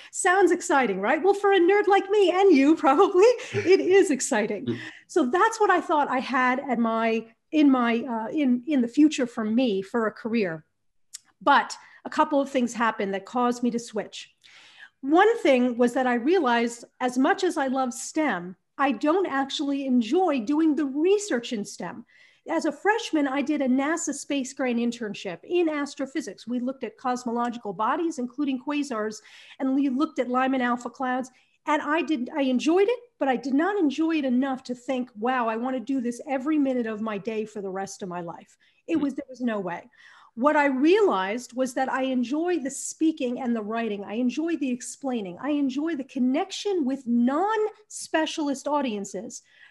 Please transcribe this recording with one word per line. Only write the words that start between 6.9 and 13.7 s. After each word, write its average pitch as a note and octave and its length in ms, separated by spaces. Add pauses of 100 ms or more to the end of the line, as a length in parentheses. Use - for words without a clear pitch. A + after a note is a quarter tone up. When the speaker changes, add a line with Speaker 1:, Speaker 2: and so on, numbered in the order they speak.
Speaker 1:
in D4+ 180
my, A#3 300
uh, A3+ 280
in, B3+ 380
in C#4+ 160
the A3+ 60
future D4 380
for A#3 180
me A3 360
for A3 260
a G#3 60
career. G3 540 (720)
But C4+ 340 (300)
a - 60
couple D4+ 280
of C#4 120
things B3 240
happened A3 400
that G3 100
caused A#3+ 380
me A#3+ 80